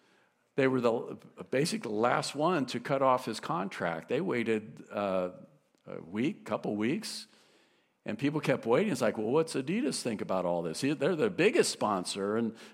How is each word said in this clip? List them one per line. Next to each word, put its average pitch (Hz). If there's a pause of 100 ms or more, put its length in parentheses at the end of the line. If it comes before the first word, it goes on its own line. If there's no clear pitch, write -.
(560)
they 135
were 127
the, 120 (320)
basically 127
the 104
last 131
one 151
to 123
cut 135
off 127
his 113
contract. 147
They 127
waited, 113
uh, 95 (560)
a 95
week, 120
couple -
weeks, 131 (800)
and 107
people 147
kept 135
waiting. 120
It's 123
like, 113
"Well, 107
what's 160
Adidas 147
think 110
about 92
all 87
this?" 80
He, 135
they're 156
the 117
biggest 202
sponsor, 101
and, 113 (200)